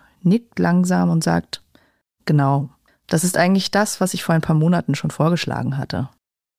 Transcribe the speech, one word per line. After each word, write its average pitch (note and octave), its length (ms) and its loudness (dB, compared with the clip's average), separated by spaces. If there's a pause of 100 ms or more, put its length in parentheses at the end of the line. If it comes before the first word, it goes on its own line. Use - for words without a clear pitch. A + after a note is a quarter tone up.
(220)
nickt G#3 360 0
langsam F3+ 520 2
und E3 120 2
sagt, E3+ 400 -2 (640)
„Genau, C#3 460 0 (360)
das - 160 -2
ist F3+ 140 -2
eigentlich F#3+ 340 2
das, G#3 300 -2
was F#3 140 -2
ich - 100 -8
vor E3 100 0
ein D#3+ 60 2
paar D#3+ 160 0
Monaten D#3+ 400 0
schon - 160 -6
vorgeschlagen C#3 640 -2
hatte.“ C3+ 320 -6 (500)